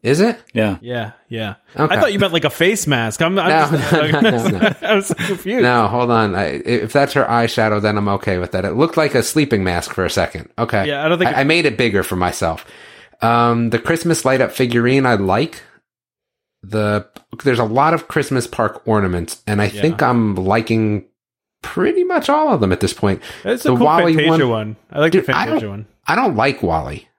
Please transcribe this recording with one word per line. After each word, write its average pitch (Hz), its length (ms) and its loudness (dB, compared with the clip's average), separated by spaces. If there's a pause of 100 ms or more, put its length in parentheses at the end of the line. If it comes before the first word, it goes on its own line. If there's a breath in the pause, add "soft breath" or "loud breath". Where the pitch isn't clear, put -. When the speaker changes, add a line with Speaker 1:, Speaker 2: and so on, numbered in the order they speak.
Speaker 1:
Is 147 180 2
it? 233 180 2 (140)
Speaker 2:
Yeah. 107 300 0
Speaker 3:
Yeah, 117 300 -8 (180)
yeah. 110 240 -8 (200)
Speaker 1:
Okay. 160 200 0
Speaker 3:
I 208 40 0
thought 247 140 2
you 202 60 -2
meant 185 160 0
like 156 100 0
a 147 60 0
face 190 360 0
mask. 120 360 0
I'm, 185 160 0
I'm 175 100 0 (220)
Speaker 1:
No, 156 80 2
Speaker 3:
just, - 140 0
Speaker 1:
<laughs> - 0 -
no, 156 180 2
no, 151 100 2
no, 131 380 2
no. 214 240 2
Speaker 3:
<laughs> - 0 -
I 208 140 0
was - 100 0
so - 80 -4
confused. 190 480 -2
Speaker 1:
No, 120 260 4
hold 120 220 0
on. 110 240 2
I, 95 100 -2 (180)
if 117 300 -2
that's 139 220 2
her 139 100 2
eyeshadow, 113 560 0
then 104 160 0
I'm 101 120 0
okay 98 280 -2
with 90 160 -6
that. 95 140 -2
It 85 60 -4
looked 160 260 0
like 151 160 0
a 120 80 2
sleeping 123 420 0
mask 87 300 -4
for 92 100 -2
a 85 60 -2
second. - 480 -4
Okay. - 300 -2
Speaker 3:
Yeah, 143 180 -4
I - 20 2
don't 170 100 2
think 180 160 0
Speaker 1:
I, 131 60 0
I 139 40 2
made 160 200 2
it 117 140 0
bigger 101 240 2
for 95 140 -4
myself. 85 500 -4 (560 loud breath)
Um, 117 480 2
the 117 80 0
Christmas 165 480 -2
light 131 160 2
up - 100 -2
figurine, 127 540 2
I 123 80 4
like. 101 480 -2 (1000)
The, 104 460 -2 (340)
there's 123 160 2
a 120 60 2
lot 139 300 2
of - 140 -6
Christmas 135 380 -2
park - 400 -4
ornaments, 92 600 0
and 104 140 0
I 104 60 2
Speaker 3:
Yeah. 101 160 -4
Speaker 1:
think 156 200 0
I'm 117 320 2
liking 107 720 0 (560)
pretty - 420 0
much 359 240 -2
all 294 240 2
of 151 80 0
them 95 120 2
at - 80 -2
this - 120 0
point. 98 300 -2 (220 loud breath)
Speaker 3:
It's 240 200 -2
a 135 60 2
Speaker 1:
The 127 60 4
Speaker 3:
cool 120 100 4
Speaker 1:
Wally 170 280 4
Speaker 3:
Fantasia 156 320 2
Speaker 1:
one, 120 40 0
Speaker 3:
one. 107 260 -4 (140)
I 143 100 -4
like 160 120 4
Speaker 1:
dude, 156 140 2
Speaker 3:
the 135 80 0
Speaker 1:
I 170 120 0
Speaker 3:
Fantasia 311 160 0
Speaker 1:
don't, 104 80 -8
Speaker 3:
one. 104 160 -12 (200)
Speaker 1:
I 151 80 0
don't 208 220 0
like 127 260 0
Wally. 80 460 -4 (100)